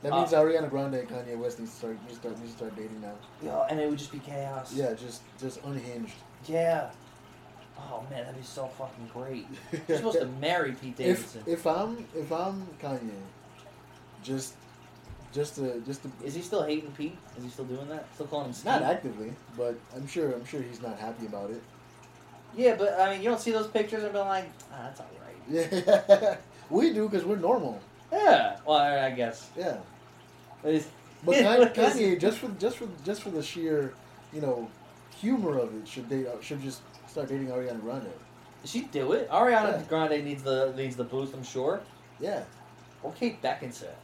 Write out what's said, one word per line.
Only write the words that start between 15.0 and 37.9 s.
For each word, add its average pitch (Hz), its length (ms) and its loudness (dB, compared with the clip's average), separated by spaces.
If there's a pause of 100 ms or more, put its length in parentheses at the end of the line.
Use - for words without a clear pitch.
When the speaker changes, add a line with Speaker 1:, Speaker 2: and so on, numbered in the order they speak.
Speaker 1:
just 147 220 -2
to, 123 260 -4
just 135 220 -8
to 135 80 -10 (120)
Speaker 2:
Is 143 100 -8
he 170 100 -6
still 185 200 0
hating 151 300 -2
Pete? 156 240 -8 (200)
Is 123 60 -12
he 123 60 -10
still 127 160 -10
doing 131 240 -8
that? 156 240 -10
Still 151 140 -10
calling 147 260 -4
him - 100 -10
Speaker 1:
Not 233 160 2
Speaker 2:
Skeet? 127 100 2
Speaker 1:
actively, 120 440 -4 (240)
but 120 180 -2 (180)
I'm 135 140 -10
sure, 151 240 0
I'm 120 140 -6
sure 139 160 -8
he's 120 200 -10
not 110 160 -8
happy 113 280 -8
about 101 240 -6
it. 117 120 -8 (920)
Speaker 2:
Yeah, 240 220 6
but, 196 200 2
I 190 140 6
mean, 190 100 -4
you 208 80 0
don't 226 120 0
see 233 100 0
those 214 160 0
pictures 214 380 0
and 202 80 -4
be 202 60 2
like, 190 300 0 (220)
"Ah, 131 120 -12
that's 135 180 -12
all - 60 -14 (140)
right." 160 480 -2 (520)
Speaker 1:
Yeah, 214 160 2 (160)
<laughs> - 160 -20
we 254 240 6
do 214 160 2
'cause 185 160 2
we're 208 100 2
normal. 170 460 2 (300)
Speaker 2:
Yeah, 359 540 8
well, 151 120 6
I, 143 280 4
I 131 60 2
guess. 120 440 -4
Speaker 1:
Yeah. 160 220 -4 (840)
Speaker 2:
But 151 100 2
he's 151 140 2 (360)
Speaker 1:
But 175 120 6
Speaker 2:
<laughs> 233 400 8
Speaker 1:
Kan-, 226 240 6
Speaker 2:
he's 190 180 6
Speaker 1:
Kanye, - 20 -2
just 202 200 2
for, 262 80 -6 (120)
just 233 180 0
for, 233 100 -8 (180)
just 208 160 -4
for 208 80 -8
the 160 140 -4
sheer, 151 500 -2 (400)
you 156 80 -6
know, 120 260 0 (540)
humor 202 380 2
of 110 200 -2
it, 110 80 -12
should 123 220 -10
date, 135 160 -2
uh, 120 160 -8
should 147 220 -8
just 135 180 -8 (260)
start 139 220 -6
dating 135 200 -4
Ariana 123 320 -4
Grande. 113 280 -6 (540)